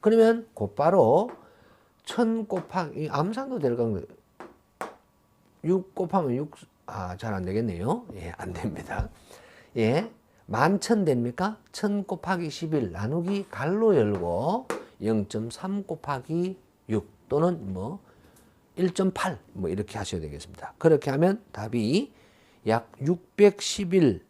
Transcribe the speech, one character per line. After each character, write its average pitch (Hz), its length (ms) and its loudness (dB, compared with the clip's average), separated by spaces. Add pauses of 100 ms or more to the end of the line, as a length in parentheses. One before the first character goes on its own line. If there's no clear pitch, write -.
그러면 226 540 6
곧바로 156 760 4 (720)
천 226 420 0
곱하기, 170 560 -6
이 151 60 -4
암산도 226 500 -2
될 127 180 2
건데, 113 300 -2 (1600)
육 180 300 0
곱하면 165 420 0
육, 151 160 -6 (340)
아, 90 300 -8
잘 110 180 -6
안 92 100 -4
되겠네요. 110 680 -2
예, 85 220 -12
안 90 160 -10
됩니다. - 560 -6 (680)
예, 131 320 2 (380)
만 147 320 2
천 214 260 2
됩니까? 131 540 0 (140)
천 202 320 -2
곱하기 175 440 -4
십일 143 440 -2
나누기 170 580 -2
가로 196 460 2
열고 107 720 0 (340)
영 107 260 0
점 113 220 -6
삼 196 320 -6
곱하기 165 760 -6 (340)
육 107 180 -2 (200)
또는 151 440 0
뭐 110 340 -8 (680)
일 180 160 2
점 190 200 2
팔 180 260 -4 (160)
뭐 87 160 -4
이렇게 101 280 -4
하셔야 98 220 -6
되겠습니다. - 580 -12
그렇게 147 320 4
하면 175 320 2 (100)
답이 117 600 -2 (540)
약 110 340 0
육백십일 175 1300 2